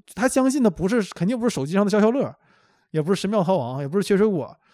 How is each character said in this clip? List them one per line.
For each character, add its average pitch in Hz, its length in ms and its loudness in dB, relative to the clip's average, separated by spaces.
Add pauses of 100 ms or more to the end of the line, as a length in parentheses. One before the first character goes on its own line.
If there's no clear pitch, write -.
(140)
他 233 140 0
相 262 240 0
信 277 100 0
的 220 80 4
不 165 200 -2
是， 233 120 0 (120)
肯 175 120 -4
定 240 140 -2
不 240 80 0
是 208 80 -2
手 135 100 -4
机 151 60 -8
上 196 140 2
的 196 40 -2
消 208 120 2
消 220 100 4
乐， 226 240 -2 (560)
也 156 100 -2
不 175 140 0
是 - 60 -4
神 196 80 -4
庙 214 120 0
逃 185 140 0
亡， 131 240 -4
也 139 80 -6
不 185 140 -2
是 185 40 -2
切 202 120 2
水 208 100 4
果， 160 300 -4 (160)